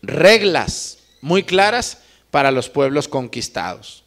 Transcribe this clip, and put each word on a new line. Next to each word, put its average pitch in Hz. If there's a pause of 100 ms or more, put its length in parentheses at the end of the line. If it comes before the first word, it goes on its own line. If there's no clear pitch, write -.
reglas 180 (220)
muy 175
claras 208 (300)
para 139
los 127
pueblos 143
conquistados. 113